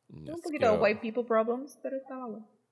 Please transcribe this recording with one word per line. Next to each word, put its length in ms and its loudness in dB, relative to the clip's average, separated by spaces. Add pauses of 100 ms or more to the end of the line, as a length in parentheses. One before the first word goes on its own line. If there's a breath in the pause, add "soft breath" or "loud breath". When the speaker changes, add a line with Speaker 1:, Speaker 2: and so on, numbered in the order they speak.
Speaker 1:
Yes, 280 -10
Speaker 2:
Un 60 -10
poquito 260 0
de 40 8
Speaker 1:
creo. 100 4
Speaker 2:
white 200 4
people 240 -2
problems, 580 0
pero 140 -6
estaba 300 -10
bueno. 200 -12 (240)